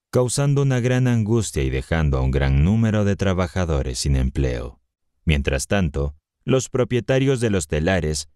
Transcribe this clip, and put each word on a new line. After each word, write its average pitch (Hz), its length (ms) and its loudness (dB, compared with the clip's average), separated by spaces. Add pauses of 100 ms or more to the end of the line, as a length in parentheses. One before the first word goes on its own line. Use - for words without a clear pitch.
(100)
causando 139 520 0
una 135 160 0
gran 127 300 2
angustia 110 540 0
y 65 80 -2
dejando 69 480 0
a - 20 0
un 65 100 0
gran 67 320 2
número 107 420 2
de 101 120 0
trabajadores 87 840 -2
sin 71 160 0
empleo. 65 680 -2 (440)
Mientras 69 420 0
tanto, 71 480 -2 (300)
los 131 240 0
propietarios 131 720 0
de 120 100 0
los 95 160 0
telares 78 680 -2